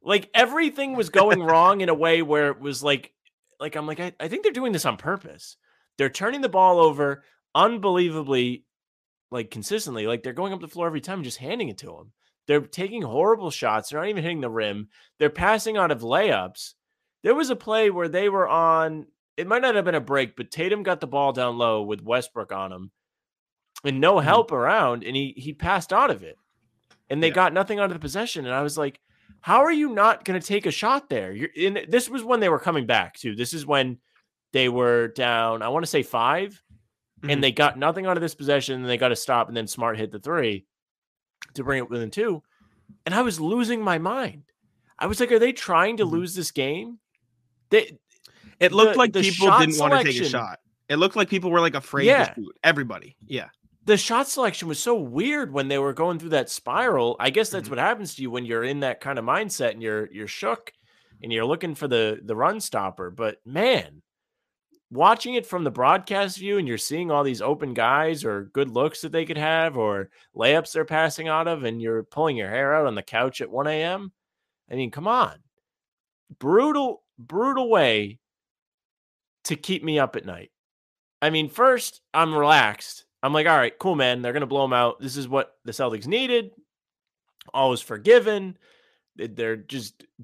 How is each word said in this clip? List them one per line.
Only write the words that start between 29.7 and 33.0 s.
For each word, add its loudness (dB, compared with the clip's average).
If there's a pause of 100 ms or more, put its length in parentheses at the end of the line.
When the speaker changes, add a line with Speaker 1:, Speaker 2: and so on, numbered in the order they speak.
Speaker 1:
you 0
not 2
gonna -2
take -4
a 0
shot -2
there?" -4
You're, -6 (160)
and -2
this 2
was -8
when 2
they 2
were 2
coming -2
back, 0